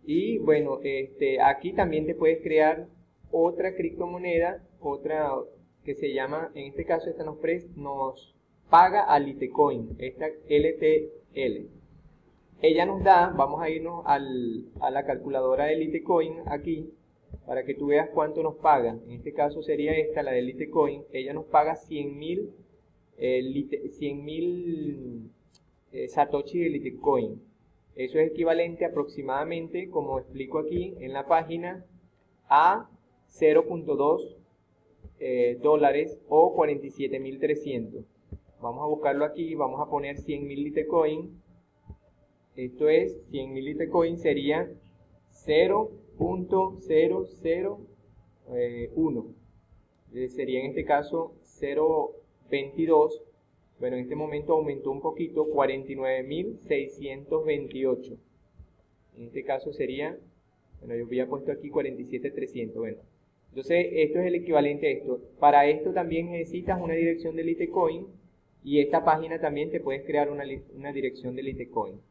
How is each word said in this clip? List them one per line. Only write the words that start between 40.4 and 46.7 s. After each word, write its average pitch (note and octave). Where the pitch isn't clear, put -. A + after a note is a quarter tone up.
mil C#3+
Litecoin. D#3
Esto B2+
es, D#3+
cien C3+
mil C3+
Litecoin E3
sería D3+
cero F#3
punto F#3